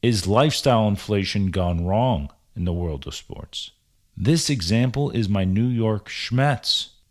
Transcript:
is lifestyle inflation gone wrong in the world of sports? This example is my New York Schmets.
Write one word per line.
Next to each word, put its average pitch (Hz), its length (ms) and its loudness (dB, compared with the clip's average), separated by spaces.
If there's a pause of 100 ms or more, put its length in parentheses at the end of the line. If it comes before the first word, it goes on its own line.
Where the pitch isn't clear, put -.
is 107 260 2
lifestyle 117 600 4
inflation 101 600 -2
gone 87 340 0
wrong 95 460 0 (260)
in 87 80 -4
the 90 80 -2
world 82 340 -4
of - 80 -12
sports? - 580 -14 (440)
This 151 320 2
example 120 640 0
is 107 180 -2
my 98 160 2
New 95 220 2
York 113 420 -2
Schmets. - 800 -2 (220)